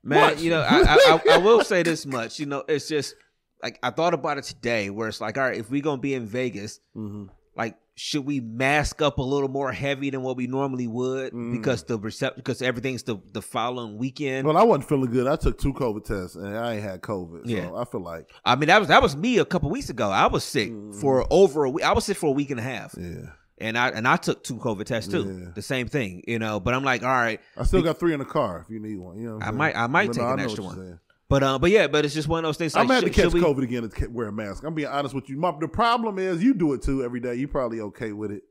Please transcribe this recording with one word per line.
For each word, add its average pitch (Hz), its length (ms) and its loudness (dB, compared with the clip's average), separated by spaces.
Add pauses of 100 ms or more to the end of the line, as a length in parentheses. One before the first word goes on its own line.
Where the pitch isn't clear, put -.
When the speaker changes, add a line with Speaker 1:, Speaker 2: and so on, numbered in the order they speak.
Speaker 1:
Man, - 180 4 (120)
Speaker 2:
Watch. 320 80 -4
Speaker 1:
you 330 100 0
know, 330 100 4
I, - 220 4
I, - 140 8 (100)
I, 165 140 8 (140)
I - 40 8
Speaker 2:
<laughs> 180 60 4
Speaker 1:
will 220 180 8
say 185 200 2
this 160 240 0
much. 120 340 -4
You 147 60 -4
know, 143 220 -4
it's 143 200 -2
just, 147 260 -2 (480)
like, - 200 -10
I 127 80 0
thought 170 240 2
about 143 240 -2
it 131 60 -10
today 110 460 -2
where 110 180 -4
it's - 120 -8
like, 110 160 -4
all 135 80 2
right, 107 140 0
if 110 120 -10
we 143 100 0
gonna 139 200 -2
be 139 140 -2
in 120 120 -4
Vegas, 107 540 -6 (160)
Speaker 2:
Mm-hmm. 104 300 -10 (300)
Speaker 1:
like, 110 200 -6 (200)
should - 280 -4
we 139 160 -2
mask 131 640 0
up 147 160 0
a 139 40 -2
little 139 280 0
more 135 220 -4
heavy 139 360 -4
than 135 140 -4
what 127 160 -2
we 123 80 -2
normally 127 400 -2
would 127 480 -4
Speaker 2:
Mm. 120 180 -6
Speaker 1:
because 120 320 -2
the 113 140 -4
recep-, 110 360 -4
because 127 280 -6
everything's 123 400 -2
the, 107 160 -4 (140)
the 107 100 -6
following 117 560 -6
weekend? 131 480 -4
Speaker 2:
Well, 156 100 4
I 196 60 8
wasn't 180 260 4
feeling 131 220 2
good. 123 160 2
I 147 100 2
took 127 220 0
two 139 160 0
covid 107 300 -4
tests 92 300 -6
and 98 220 -8
I 117 200 -4
ain't 104 60 -6
had 95 200 -8
covid. 87 420 -8
So 117 60 -6
Speaker 1:
Yeah. 90 240 -4
Speaker 2:
I 117 100 -6
feel 113 180 -8
like 82 280 -12 (120)
Speaker 1:
I 120 140 4
mean, 147 120 0
that 196 100 8
was, 190 100 2
that 220 140 8
was 160 120 0
me 220 240 0
a 147 60 4
couple 151 240 -2
weeks 254 220 -6
ago. 110 200 -2
I 120 180 4
was - 160 -2
sick 117 280 -2
Speaker 2:
Mm. 104 260 -14
Speaker 1:
for 131 320 2
over 151 340 6
a 131 60 2
week. 151 140 -2
I 170 80 4
was 220 140 2
sick 196 100 -2
for 160 120 -2
a 135 40 2
week 139 180 -2
and 127 80 -4
a 110 40 -6
half. 113 360 -8
Speaker 2:
Yeah. 87 340 -12 (260)
Speaker 1:
And 110 180 -4
I, 123 140 2
and 113 180 0
I 156 80 6
took - 260 -4
two 120 140 -10
covid 107 300 -4
tests 110 260 -4
too. 98 320 -4
Speaker 2:
Yeah. 90 100 -12
Speaker 1:
The 104 60 -10
same 127 260 -4
thing, 104 400 -6
you 113 120 -4
know. 107 200 -2
But 120 140 0
I'm 131 120 0
like, 123 180 0
all 123 80 0
right. 117 280 2 (200)
Speaker 2:
I 117 60 -4
still 185 160 4
Speaker 1:
Be- 156 40 0
Speaker 2:
got 156 160 0
three 170 140 2
in 143 60 -4
the 131 40 -6
car 101 400 -2
if - 80 -20
you 110 80 -10
need 107 160 -8
one. 90 220 -14
You 117 80 -10
know 113 80 -10
what 107 80 -10
I'm 110 180 -4
Speaker 1:
I 156 80 2
Speaker 2:
saying? - 60 -4
Speaker 1:
might, - 20 -4
I 117 120 0
might 180 180 2
Speaker 2:
But - 80 -4
Speaker 1:
take 120 80 -2
Speaker 2:
no, 117 60 0
I - 40 0
Speaker 1:
an 135 60 -2
Speaker 2:
know - 60 -4
Speaker 1:
extra 104 200 -6
Speaker 2:
what 90 60 -10
you're 87 80 -12
Speaker 1:
one. 95 100 -14
Speaker 2:
saying. 85 120 -18 (280)
Speaker 1:
But, 139 160 4
uh, 135 160 0
but 170 100 4
yeah, 202 160 8
but 147 180 2
it's 139 80 -2
just 147 140 -2
one 165 180 0
of 160 40 0
those 147 80 -2
things. 160 180 -2
Speaker 2:
I'm - 60 4
Speaker 1:
Like, 240 80 4
Speaker 2:
gonna 262 60 6
have 240 100 4
Speaker 1:
should, 170 80 0
Speaker 2:
to 196 100 4
catch 175 100 6
Speaker 1:
should - 20 0
we 175 60 4
Speaker 2:
covid 143 220 2
again 120 200 -4
to 110 60 -6
ca-, 117 200 -6
wear 117 180 -6
a 101 60 -8
mask. 107 320 -8
I'm 160 100 -6
being 147 140 -4
honest 139 260 -4
with 139 160 -6
you. 135 60 -8
My, 170 240 0
the 160 80 -4
problem 226 500 0
is 185 240 -2
you 262 120 6
do 160 180 2
it 127 100 -2
too 135 220 -2
every 120 160 -4
day. 120 160 -4
You 135 100 -2
probably 120 360 -4
okay 104 300 -8
with 104 200 -6
it. 101 180 -10